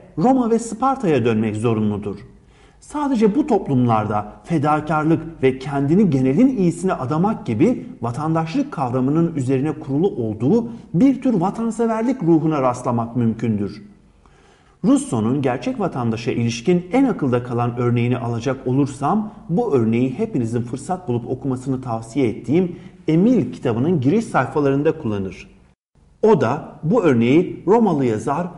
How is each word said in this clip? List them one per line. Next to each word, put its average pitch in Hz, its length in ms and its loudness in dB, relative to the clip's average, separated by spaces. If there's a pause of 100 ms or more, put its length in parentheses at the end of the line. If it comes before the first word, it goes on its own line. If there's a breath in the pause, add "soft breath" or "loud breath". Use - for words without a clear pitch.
(180)
Roma 240 340 2
ve 226 80 2
Sparta'ya 220 640 0
dönmek 110 300 0
zorunludur. 104 640 -2 (640 soft breath)
Sadece 254 560 0
bu 294 120 0
toplumlarda 110 840 0 (100)
fedakarlık 151 1000 0
ve 131 160 2
kendini 143 500 2
genelin 143 480 2
iyisine 175 360 0
adamak 156 520 -2
gibi 127 400 0 (160)
vatandaşlık 160 720 -2
kavramının 143 640 0
üzerine 135 360 0
kurulu 143 360 -2
olduğu 127 640 0 (220 loud breath)
bir 254 280 2
tür 254 120 0
vatanseverlik 226 920 -2
ruhuna 156 380 2
rastlamak 120 540 -2
mümkündür. 110 640 -2 (1000 soft breath)
Rousseau'nun 147 580 2
gerçek 131 380 -2
vatandaşa 120 520 -2
ilişkin 175 600 0
en 277 140 4
akılda 131 380 0
kalan 120 340 -2
örneğini 120 400 2
alacak 120 500 -4
olursam, 143 640 0 (160 loud breath)
bu 185 260 0
örneği 120 420 2
hepinizin 123 440 -2
fırsat 139 460 -8
bulup 120 220 -4
okumasını 131 520 -4
tavsiye 123 460 -2
ettiğim 170 480 -2 (320 loud breath)
Emil 175 460 2
kitabının 135 480 0
giriş 185 240 2
sayfalarında 143 720 0
kullanır. 101 500 -6 (760)
O 214 200 6
da 127 420 -4
bu 196 200 2
örneği 135 640 2
Romalı 180 380 4
yazar 139 420 -2 (100)